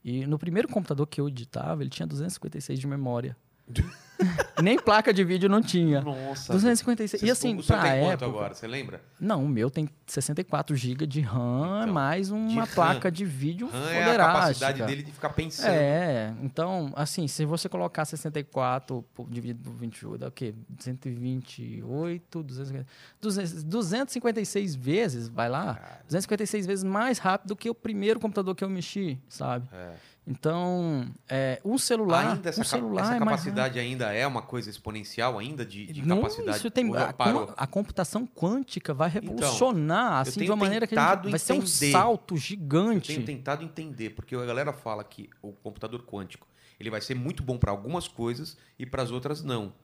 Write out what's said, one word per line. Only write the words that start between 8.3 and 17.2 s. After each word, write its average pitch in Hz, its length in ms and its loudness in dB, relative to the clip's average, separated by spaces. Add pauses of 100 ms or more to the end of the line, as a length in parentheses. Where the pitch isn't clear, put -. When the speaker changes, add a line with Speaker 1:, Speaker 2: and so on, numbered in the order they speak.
Speaker 2:
Você 113 140 -10
lembra? 113 340 -6 (160)
Speaker 1:
Não, 180 280 2
o - 20 2
meu 120 240 2
tem 156 160 -2 (180)
sessenta 147 360 -2
e - 20 -2
quatro 151 320 -2
gigas 127 320 -2
de 147 140 -2
ram, 127 600 0
Speaker 2:
Então, 220 100 0
Speaker 1:
mais 160 340 0
Speaker 2:
de 196 60 -4
Speaker 1:
uma 226 320 0
Speaker 2:
ram. - 100 -10
Speaker 1:
placa 170 340 4
de 170 140 -2
vídeo 170 460 -2
Speaker 2:
ram 127 100 -4
é 165 220 0
a - 40 4
Speaker 1:
foderástica. 190 280 6
Speaker 2:
capacidade 135 500 2
dele 143 200 -2
de 147 100 -12
ficar - 160 -4
pensando. 160 440 -2
Speaker 1:
É, 143 680 2
então, 160 560 -2
assim, 147 320 -2